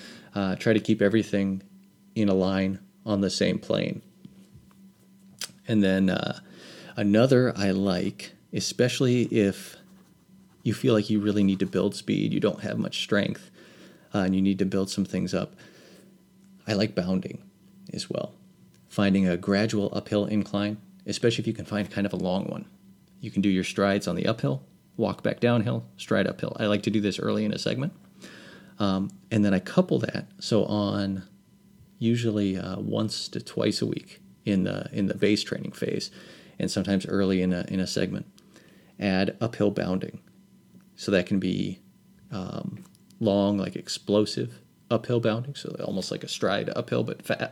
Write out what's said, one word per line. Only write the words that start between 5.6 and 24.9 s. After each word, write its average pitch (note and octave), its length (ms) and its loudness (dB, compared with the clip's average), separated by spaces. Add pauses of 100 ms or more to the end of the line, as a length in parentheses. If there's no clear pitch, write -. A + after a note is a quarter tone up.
And G#2+ 160 4
then, F#2+ 280 4
uh, - 280 -2 (560)
another A#2+ 640 6
I G2 140 2
like, F#2+ 600 0 (200)
especially B2 720 2
if G2+ 540 0 (840)
you G#2 140 0
feel B2+ 180 2
like G#2+ 160 2
you G#2+ 100 2
really G#2 240 2
need G2 160 4
to G2 60 0
build G2 300 0
speed, G#2+ 360 -2
you G#2 80 0
don't G2 220 0
have - 160 -4
much - 240 -4
strength, - 480 -2 (640)
uh, G#2 60 0
and F#2+ 160 2
you F#2+ 60 2
need G2 180 2
to G2 60 0
build F#2+ 260 0
some G2 120 0
things F#2 300 -4
up, F#2 220 -4 (1120)
I A2 60 0
like G#2 200 0
bounding F#2 480 -2 (500)
as - 160 -8
well. - 260 -6 (540)
Finding G2 400 2
a F2+ 80 2
gradual G2+ 580 0
uphill G#2 320 -2
incline, G#2 520 -2 (300)
especially A#2 340 0
if G#2+ 60 -4
you A2+ 60 0
can - 120 -10
find G#2 240 -2
kind G2+ 160 -2
of G2 80 -4
a F#2 40 -2
long F2+ 280 0
one. - 200 -8 (540)
You A2+ 120 -10
can G2 100 0
do G2+ 80 4
your F#2 140 4
strides G2+ 440 0
on F2 80 -2
the - 120 -2
uphill, C#3 340 -2 (340)